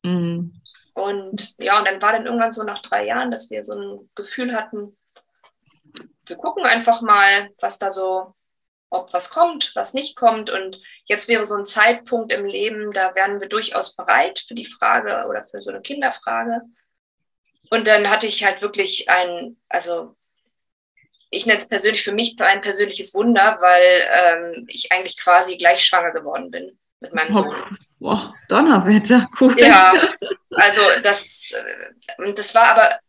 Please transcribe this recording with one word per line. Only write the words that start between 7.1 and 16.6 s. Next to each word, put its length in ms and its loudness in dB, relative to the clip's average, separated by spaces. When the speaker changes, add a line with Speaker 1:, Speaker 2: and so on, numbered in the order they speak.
Speaker 2:
was 180 -6
da 120 -4
so, 440 -6
ob 220 -8
was 180 -4
kommt, 440 -2
was 200 -6
nicht 220 -6
kommt. 340 0
Und 280 -8
jetzt 220 -4
wäre 180 0
so 100 -4
ein 100 -6
Zeitpunkt 640 0
im 120 -4
Leben, 480 -6
da 220 -2
wären 260 -2
wir 80 -12
durchaus 480 -6
bereit 500 -2
für 80 -18
die 120 -12
Frage 600 -2
oder 140 -8
für 180 -16
so 100 -12
eine 120 -14
Kinderfrage. 800 -6